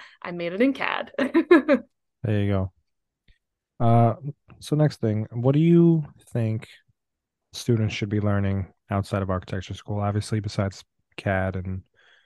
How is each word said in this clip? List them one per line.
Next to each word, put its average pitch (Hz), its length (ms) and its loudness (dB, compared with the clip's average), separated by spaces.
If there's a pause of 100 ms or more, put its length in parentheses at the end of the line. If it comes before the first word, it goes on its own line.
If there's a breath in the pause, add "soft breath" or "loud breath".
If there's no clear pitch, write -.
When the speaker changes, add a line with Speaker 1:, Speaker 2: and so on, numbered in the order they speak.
(220 loud breath)
Speaker 1:
I - 80 -12
made 170 220 -6
it 190 80 -8
in 269 120 2
cad. - 460 -4
<laughs> 294 640 4 (400)
Speaker 2:
There 104 180 0
you 101 100 0
go. 95 220 -2 (1080)
Uh, 117 360 4 (460)
so - 160 -4
next 151 240 2
thing, 107 300 -2
what 120 220 0
do 143 60 2
you 170 460 6 (280)
think 113 360 -4 (840)
students 110 420 0
should 104 140 -6
be 104 120 0
learning 98 520 -2 (160)
outside 98 320 -2
of 95 80 -6
architecture 92 460 -6
school? 104 260 -8
Obviously, 101 400 -4
besides 101 440 -6 (340)
cad 95 380 -2
and, 92 260 -8 (440 soft breath)